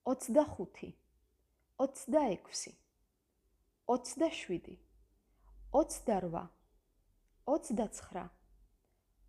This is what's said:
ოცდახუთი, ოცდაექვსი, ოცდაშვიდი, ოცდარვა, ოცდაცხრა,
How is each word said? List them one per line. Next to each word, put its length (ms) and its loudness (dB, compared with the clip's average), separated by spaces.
ოცდახუთი, 800 2
ოცდაექვსი, 920 0
ოცდაშვიდი, 840 -2
ოცდარვა, 600 0
ოცდაცხრა, 680 -4